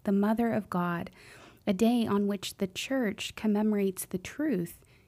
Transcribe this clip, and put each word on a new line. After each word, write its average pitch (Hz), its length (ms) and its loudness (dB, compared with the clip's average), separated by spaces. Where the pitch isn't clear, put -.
the 202 80 2
Mother 220 400 2
of 214 180 -2
God, 175 400 -2
a 208 60 2
day 226 340 4
on 202 220 2
which - 300 -6
the 196 100 -2
Church - 680 -4
commemorates 208 680 0
the - 120 -8
truth 185 640 -4